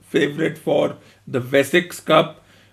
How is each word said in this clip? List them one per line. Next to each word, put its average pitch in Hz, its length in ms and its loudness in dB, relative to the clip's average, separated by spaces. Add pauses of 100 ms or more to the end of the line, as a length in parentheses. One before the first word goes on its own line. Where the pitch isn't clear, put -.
(120)
favourite 156 560 -2
for 151 260 0 (320)
the 131 140 -4
Wessex 139 580 0
Cup, 160 460 0 (280)